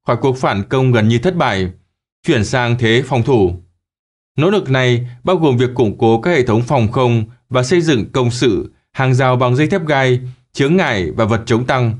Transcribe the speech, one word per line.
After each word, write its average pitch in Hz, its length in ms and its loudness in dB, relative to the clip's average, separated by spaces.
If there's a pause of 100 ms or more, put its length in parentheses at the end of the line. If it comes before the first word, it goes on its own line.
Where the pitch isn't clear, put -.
khỏi - 160 0
cuộc 131 160 0
phản 123 260 -2
công 131 280 0
gần 110 160 2
như 117 100 2
thất 175 180 -2
bại, 98 360 -2 (560)
chuyển 120 180 2
sang 120 320 -2
thế 113 280 2
phòng 123 180 -2
thủ. 101 300 2 (840)
Nỗ 151 120 2
lực 185 200 0
này 123 380 0 (160)
bao 185 120 0
gồm 147 220 2
việc 123 180 0
củng 107 220 0
cố 113 240 2
các 175 100 0
hệ 139 120 2
thống 117 180 0
phòng 123 300 0
không 120 320 0 (260)
và 127 140 0
xây 175 180 0
dựng 143 300 0
công 123 200 0
sự, 117 420 -2 (180)
hàng 131 220 0
rào 127 220 2
bằng 127 200 0
dây 151 120 2
thép 170 180 -2
gai, 131 340 0 (340)
chướng 143 220 0
ngại 117 360 0
và 113 140 -2
vật 110 200 0
chống 120 200 0
tăng 127 340 -2